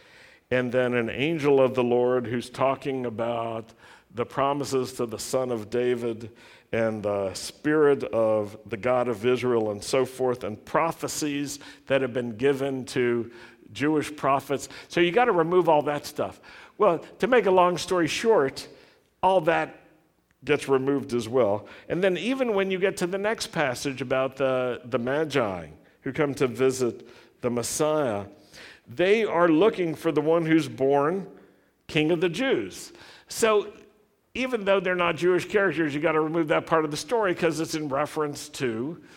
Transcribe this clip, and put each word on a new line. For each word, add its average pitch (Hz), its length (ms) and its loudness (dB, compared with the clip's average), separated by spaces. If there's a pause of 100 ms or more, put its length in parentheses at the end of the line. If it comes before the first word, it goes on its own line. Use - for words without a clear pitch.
(520)
And 123 200 0
then 123 220 0
an 117 160 0
angel 139 500 2
of 127 140 4
the 123 100 2
Lord 123 440 2
who's 117 220 -6
talking 131 580 -2
about 113 640 -6 (400)
the 113 120 -4
promises 135 680 -2
to 127 140 -4
the 107 100 -10
son 127 340 -4
of 107 200 -6
David 120 600 -2 (400)
and 110 300 -2
the 101 320 -2
spirit 143 720 2
of 107 520 0 (100)
the 110 100 -8
God 123 300 0
of 110 180 -4
Israel 120 460 2
and 101 120 -8
so 135 220 2
forth, 127 380 -2
and 107 220 -8
prophecies 147 920 -2 (280)
that 135 140 2
have 123 120 -4
been 120 240 -6
given 135 480 0
to 120 460 0 (400)
Jewish 143 440 -2
prophets. 135 540 -2 (200)
So - 100 0
you 175 120 4
gotta 240 200 4
remove 170 380 2
all 147 140 4
that 147 220 -4
stuff. - 340 -6 (380)
Well, 180 220 2 (200)
to 190 80 0
make 233 200 4
a 190 40 4
long 180 260 6
story 175 300 0
short, 165 600 0 (560)
all 185 180 4
that 156 380 0 (640)
gets 139 240 0
removed 135 460 2
as 117 140 -2
well. 110 380 2 (240)
And 170 140 0
then 185 140 2
even 240 360 -2
when 196 160 0
you 190 80 -2
get 190 200 0
to 180 100 0
the 190 100 -4
next 208 300 -4
passage 135 540 -4
about 131 340 -2
the, 127 500 -2
the 120 140 -2
Magi 123 720 -2 (320)
who 139 100 -8
come 143 240 -2
to 135 120 2
visit 120 600 0 (320)
the 123 100 -2
Messiah, 120 760 -2 (600)
they 185 380 2
are 170 240 4
looking 175 480 4
for 165 160 -2
the 147 80 0
one 165 260 2
who's 160 220 2
born 139 580 0 (640)
King 156 240 0
of 170 80 0
the 180 80 0
Jews. 160 640 -4 (380)
So 208 420 0 (640)
even 240 320 -4
though 196 160 4
they're 180 120 -2
not 175 220 0
Jewish 175 320 2
characters, 160 480 0
you 147 60 -4
gotta 156 180 2
remove 156 300 0
that 165 160 2
part 160 180 2
of 151 80 -4
the 151 60 -6
story 208 360 0
'cause 160 280 0
it's 160 140 -4
in 156 120 -4
reference 147 600 -4
to 131 520 -6 (160)